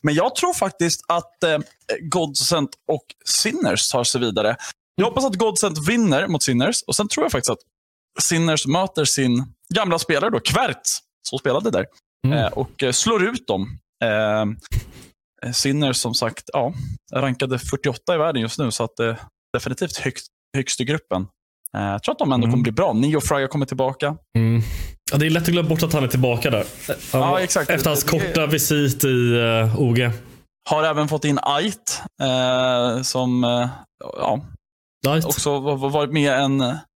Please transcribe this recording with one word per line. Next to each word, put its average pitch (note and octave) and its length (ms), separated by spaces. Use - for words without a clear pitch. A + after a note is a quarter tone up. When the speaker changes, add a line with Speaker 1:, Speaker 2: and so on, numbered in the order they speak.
Speaker 1:
Men D3+ 120
jag A3 200
tror F4+ 200
faktiskt E3+ 540
att, - 360
eh, D#3 140
Godsent D#3+ 720
och D#3 160
Sinners A3+ 640
tar A#2+ 160
sig B2 160
vidare. A2 360
Jag F#3+ 80
hoppas B3+ 200
att G#3 120
Godsent F3+ 520
vinner G3 400
mot D#3 140
Sinners C#3 440
och B2+ 100
sen G#3 120
tror D4+ 160
jag D4+ 80
faktiskt B2+ 180
att G#2+ 80
Sinners E3 440
möter E3 380
sin C3 400
gamla F#3 240
spelare E3 320
då, A3+ 100
Kverts, F#3 580
som C3+ 100
spelade D3+ 320
där, F#2+ 160
Speaker 2:
Mm. B2+ 120
Speaker 1:
eh, A2 80
och, - 360
eh, B2 100
slår G#3+ 320
ut A#3 220
dem. F#2+ 320
Eh, - 1500
Sinners C#3 440
som A2 180
sagt, - 380
ja, C#3 200
rankade B2+ 440
fyrtioåtta C#3+ 560
i D#3+ 40
världen D3+ 240
just A2+ 160
nu, C3 120
så A2+ 140
att, - 160
eh, A2+ 140
definitivt - 440
högst, - 300
högst - 240
i B2+ 40
gruppen. G2 420
Eh, G2+ 60
jag G2+ 200
tror - 100
att - 60
de - 140
ändå A#2+ 120
Speaker 2:
Mm. A#2 80
Speaker 1:
kommer B2 100
bli A#2 100
bra. E3 200
Neo C#3 280
Fraga C3+ 280
kommer C#3 180
tillbaka. C#3 500
Speaker 2:
Mm. A2+ 240
Ja, C#3+ 60
det D3+ 80
är D#3+ 40
lätt E3 120
att E3+ 60
glömma E3+ 200
bort D#3+ 140
att D#3+ 100
han D3 120
är B2 40
tillbaka B2+ 420
där. G#2+ 100
Eh, - 40
Speaker 1:
Ja, - 60
Speaker 2:
ja, E3 280
Speaker 1:
exakt. F3 300
Speaker 2:
efter E3 200
hans D3 140
Speaker 1:
Det, - 60
Speaker 2:
korta E3 360
visit D3 580
i, B2 320
eh, A2+ 440
O B2 120
G. A#2+ 180
Speaker 1:
Har D#3 140
även D3+ 240
fått D3+ 160
in D3 180
Ait, - 600
eh, B2+ 800
som, B2 420
eh, A#2+ 240
ja, B2 240
Speaker 2:
Ait. D#3+ 160
Speaker 1:
också C#3+ 360
va-, C#3+ 140
va-, C3+ 140
varit D3 240
med C#3+ 200
en C#3 280